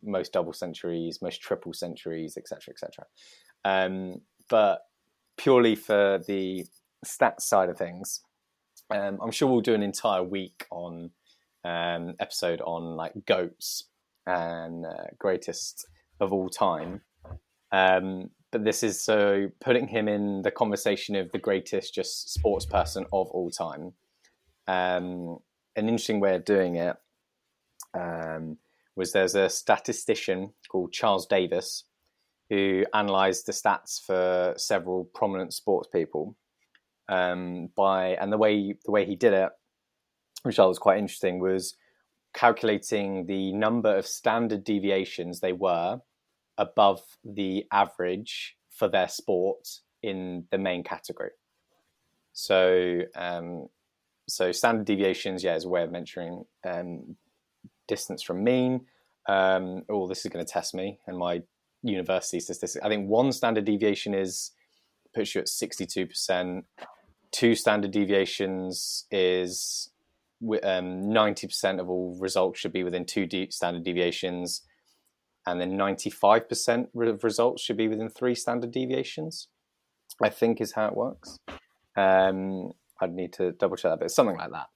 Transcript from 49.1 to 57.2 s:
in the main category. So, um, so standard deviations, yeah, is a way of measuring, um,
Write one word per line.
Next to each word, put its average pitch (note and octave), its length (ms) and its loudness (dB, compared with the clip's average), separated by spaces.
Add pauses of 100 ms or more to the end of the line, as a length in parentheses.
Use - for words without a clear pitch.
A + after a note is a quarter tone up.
in F#2 480 -6
the G2 80 0
main F2+ 260 -2
category. - 460 -10 (1000)
So, F#2 720 4 (120)
um, E2+ 540 -8 (600)
so F2+ 240 0
standard A2+ 340 2
deviations, F#2+ 580 0
yeah, E2+ 100 2
is D#2+ 100 -2
a F2+ 40 -6
way F2 140 0
of E2 100 -4
measuring, F2 520 -10 (200)
um, F2 520 -8 (720)